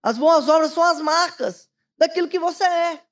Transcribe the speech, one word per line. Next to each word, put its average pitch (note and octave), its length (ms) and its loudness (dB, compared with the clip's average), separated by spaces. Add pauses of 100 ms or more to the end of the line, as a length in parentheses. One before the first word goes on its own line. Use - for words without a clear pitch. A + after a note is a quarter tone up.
As A3 160 -2
boas D4 300 2
obras D#4 240 2
são E4 100 -2
as E4 180 2
marcas D#4 680 -4 (280)
daquilo E4 320 0
que F#4 100 -6
você E4+ 260 -4
é. E4+ 360 -2 (120)